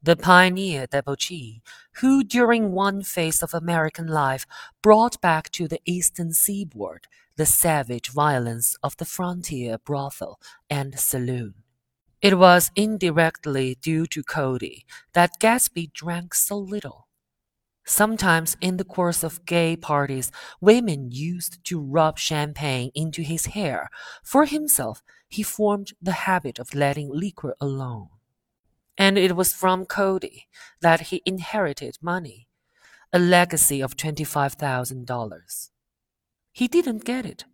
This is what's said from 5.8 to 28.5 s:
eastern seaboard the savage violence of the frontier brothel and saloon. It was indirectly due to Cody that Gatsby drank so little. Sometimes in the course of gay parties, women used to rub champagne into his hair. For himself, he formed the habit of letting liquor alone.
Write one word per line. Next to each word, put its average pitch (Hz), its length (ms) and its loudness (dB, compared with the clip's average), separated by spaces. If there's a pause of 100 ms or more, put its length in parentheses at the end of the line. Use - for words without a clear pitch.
eastern 175 480 -4
seaboard 139 760 -4 (260)
the 156 100 0
savage 139 640 0
violence 123 720 0
of - 180 -6
the 170 60 -6
frontier 160 720 -6
brothel - 600 -8 (320)
and 139 300 -4
saloon. 123 540 -4 (680)
It 196 160 6
was 175 380 8
indirectly 165 1040 0
due 160 240 0
to 151 160 -8
Cody 127 640 -6 (280)
that 175 260 2
Gatsby 220 520 0
drank 170 400 -8
so - 240 -2
little. 196 520 -10 (760)
Sometimes 190 760 2
in 185 160 0
the 185 80 -4
course 175 400 -2
of - 220 -8
gay 165 280 2
parties, 139 560 -2 (300)
women 180 500 4
used 165 540 -6
to 175 160 -4
rub 156 400 0
champagne 147 760 -4
into 160 280 -6
his 160 240 -6
hair. 139 440 -6 (320)
For 285 220 4
himself, 285 580 -2 (240)
he - 160 -8
formed 202 480 -2 (100)
the 175 280 -4
habit 180 320 -2
of - 120 -14
letting 143 400 -2
liquor 156 480 -6
alone. 131 500 -6 (880)